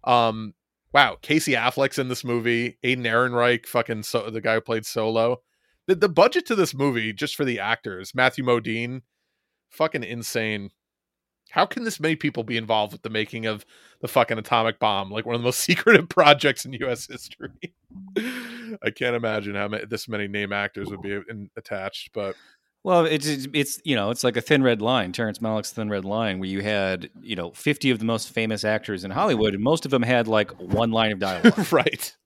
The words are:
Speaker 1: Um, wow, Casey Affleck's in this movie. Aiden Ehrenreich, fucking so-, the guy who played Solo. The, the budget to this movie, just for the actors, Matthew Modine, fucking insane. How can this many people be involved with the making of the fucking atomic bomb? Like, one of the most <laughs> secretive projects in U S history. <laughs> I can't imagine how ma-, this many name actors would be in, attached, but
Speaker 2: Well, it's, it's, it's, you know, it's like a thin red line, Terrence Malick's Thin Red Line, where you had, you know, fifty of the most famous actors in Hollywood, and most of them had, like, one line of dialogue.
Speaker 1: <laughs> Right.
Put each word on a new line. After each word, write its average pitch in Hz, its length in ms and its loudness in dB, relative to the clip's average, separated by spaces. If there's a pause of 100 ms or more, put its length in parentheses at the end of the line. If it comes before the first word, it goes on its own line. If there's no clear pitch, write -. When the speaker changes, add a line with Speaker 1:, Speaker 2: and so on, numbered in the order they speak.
Speaker 1:
Um, 113 500 2 (380)
wow, 135 280 4
Casey 156 320 0
Affleck's 127 460 0
in 127 100 -2
this 123 160 -6
movie. 120 600 -2
Aiden 123 220 0
Ehrenreich, 120 600 2
fucking 113 380 -2
so-, 113 260 -2
the 110 100 -6
guy 113 140 2
who 113 60 2
played 113 260 -4
Solo. 113 560 0 (460)
The, 190 80 6
the 202 120 4
budget 302 380 6
to 233 80 -2
this 185 200 2
movie, 120 380 0
just 143 220 -6
for 147 100 -2
the 120 160 -2
actors, 98 540 -4
Matthew 127 300 2
Modine, 120 580 -2 (680)
fucking 147 340 -2
insane. 107 680 -4 (800)
How 175 140 2
can 247 200 -6
this 220 160 -8
many 160 160 0
people 135 260 -4
be 117 140 -4
involved 107 360 0
with - 100 -18
the 113 80 -10
making 110 360 -4
of 107 180 -4 (360)
the 117 80 -8
fucking 120 280 4
atomic 110 440 0
bomb? 98 300 0
Like, 113 160 -6
one 120 100 -2
of 120 40 -2
the 120 60 -6
most - 140 0
<laughs> - 0 -
secretive 180 480 4
projects 147 560 4
in 135 100 -12
U 131 140 -6
S 120 180 -6
history. - 440 -16 (680)
<laughs> - 0 - (680)
I 113 120 -2
can't 123 220 -2
imagine 104 380 -2
how 101 140 -2
ma-, 107 100 -4 (100)
this 110 200 -8
many 104 200 -4
name 101 240 -6
actors 101 380 -6
would 98 120 -10
be 98 100 -8
in, 101 440 -12
attached, 98 560 -10
but 98 220 -6 (480)
Speaker 2:
Well, 175 240 4
it's, 151 200 0
it's, 139 260 -4
it's, 143 320 -2
you 147 100 0
know, 104 160 0
it's 123 140 -4
like 120 120 2
a 117 40 2
thin 143 240 4
red 117 180 4
line, 110 300 0
Terrence 110 260 -4
Malick's 110 340 -4
Thin 107 160 -6
Red 101 160 -2
Line, 101 360 -2
where 95 80 -4
you 98 140 -4
had, 95 480 -2 (100)
you 110 160 -8
know, 87 160 -6
fifty 143 380 0
of 113 100 2
the 110 40 -4
most 113 260 -2
famous 110 340 -2
actors 107 400 -2
in 95 80 -8
Hollywood, 113 420 2
and 98 80 -4
most 151 220 2
of 139 80 -6
them 123 100 2
had, 117 240 2
like, 107 240 2 (100)
one 107 300 0
line 110 220 2
of 95 80 -6
dialogue. 95 340 6 (120)
Speaker 1:
<laughs> - 60 0
Right. - 420 0 (120)